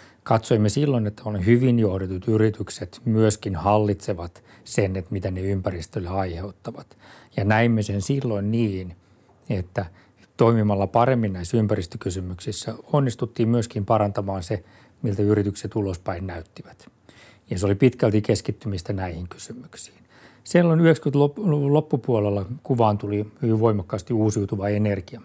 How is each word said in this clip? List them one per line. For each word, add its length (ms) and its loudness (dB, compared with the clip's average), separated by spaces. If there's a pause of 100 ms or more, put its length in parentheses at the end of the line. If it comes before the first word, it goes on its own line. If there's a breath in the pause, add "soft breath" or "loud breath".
(220 soft breath)
Katsoimme 460 2
silloin, 380 0
että 180 -8
on 220 -4
hyvin 320 4
johdetut 500 -2
yritykset 760 -2
myöskin 520 2
hallitsevat 880 0 (200 soft breath)
sen, 320 0
että 160 -8
mitä 180 -4
ne 100 -6
ympäristölle 680 -4
aiheuttavat. 880 -8 (400 soft breath)
Ja 80 -2
näimme 380 4
sen 200 -4
silloin 480 -2
niin, 460 -2 (540 soft breath)
että 360 -4 (500 soft breath)
toimimalla 500 4
paremmin 460 2
näissä 240 -4
ympäristökysymyksissä 1200 -4 (180)
onnistuttiin 560 0
myöskin 360 -2
parantamaan 580 0
se, 220 -4 (380 soft breath)
miltä 200 -2
yritykset 540 0
ulospäin 500 -4
näyttivät. 600 -16 (640 soft breath)
Ja 80 -2
se 80 0
oli 80 2
pitkälti 480 4
keskittymistä 720 -4
näihin 360 -6
kysymyksiin. 720 -16 (460 soft breath)
Silloin 360 4
yhdeksänkymmentäluvun 640 4
lop-, 40 2
luvun 220 2
loppupuolella 760 0 (160)
kuvaan 360 2
tuli 280 -2 (160)
hyvin 180 2
voimakkaasti 520 -2
uusiutuva 560 0
energia. 560 -2